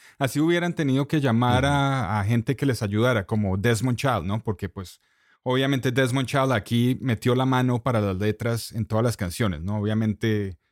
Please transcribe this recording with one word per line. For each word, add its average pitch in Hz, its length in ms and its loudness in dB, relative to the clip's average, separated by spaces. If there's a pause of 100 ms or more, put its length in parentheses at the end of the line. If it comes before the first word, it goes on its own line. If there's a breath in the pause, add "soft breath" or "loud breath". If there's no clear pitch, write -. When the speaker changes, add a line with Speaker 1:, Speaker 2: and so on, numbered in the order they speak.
(180 loud breath)
Speaker 1:
Así 139 220 0
hubieran 170 340 2
tenido 139 340 0
que 156 140 0
llamar 123 420 4
Speaker 2:
Ujú. 143 80 2
Speaker 1:
a, 135 480 0
a 98 40 0
gente 117 300 0
que - 120 -2
les 120 160 0
ayudara, 107 420 2
como 104 320 0
Desmond 117 400 0
Child, 113 280 -2
¿no? 104 180 -4
Porque, 101 260 -6
pues, - 320 -16 (420 soft breath)
obviamente 131 480 0
Desmond 131 360 0
Child 135 260 0
aquí 120 480 0
metió 123 340 0
la 131 120 2
mano 127 360 2
para 113 200 0
las 95 160 -2
letras 110 540 -4
en 110 120 -4
todas 110 200 0
las 117 120 0
canciones, 87 460 -4
¿no? 104 160 -4
Obviamente 107 800 -2 (120)